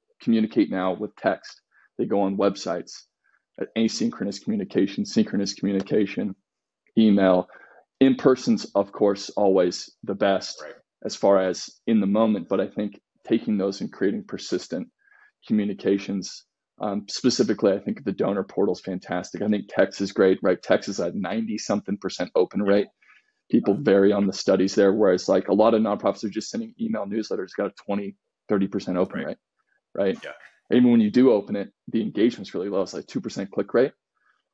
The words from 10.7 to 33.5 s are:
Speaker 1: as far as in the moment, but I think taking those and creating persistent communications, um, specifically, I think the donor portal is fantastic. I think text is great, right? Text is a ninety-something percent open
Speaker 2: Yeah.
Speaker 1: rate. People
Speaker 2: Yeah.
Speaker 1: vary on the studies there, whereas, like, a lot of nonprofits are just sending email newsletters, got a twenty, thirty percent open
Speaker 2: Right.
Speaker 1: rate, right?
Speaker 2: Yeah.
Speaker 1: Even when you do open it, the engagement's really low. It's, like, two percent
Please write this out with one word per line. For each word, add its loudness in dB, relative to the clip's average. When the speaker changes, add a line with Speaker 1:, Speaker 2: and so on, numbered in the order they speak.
Speaker 1:
as -8
far 4
as -2
in 4
the 2
moment, 0
but 0
I -2
think -8
taking 0
those -4
and -8
creating -2
persistent -8
communications, -2
um, -4
specifically, 0
I -2
think -8
the -4
donor -2
portal -2
is -8
fantastic. -8
I -2
think -2
text -2
is -2
great, 4
right? 0
Text 0
is -6
a -4
ninety-something -6
percent -8
open 0
Speaker 2:
Yeah. 4
Speaker 1:
rate. 2
People 2
Speaker 2:
Yeah. -6
Speaker 1:
vary 6
on 0
the -4
studies 0
there, 6
whereas, 2
like, 0
a 2
lot 4
of 2
nonprofits -2
are -6
just -8
sending -10
email -6
newsletters, -6
got -4
a -8
twenty, -6
thirty 2
percent -4
open -2
Speaker 2:
Right. -8
Speaker 1:
rate, -8
right? -2
Speaker 2:
Yeah. -14
Speaker 1:
Even 6
when 6
you 2
do 6
open 0
it, -10
the -2
engagement's -2
really -4
low. -2
It's, -6
like, -10
two -6
percent -8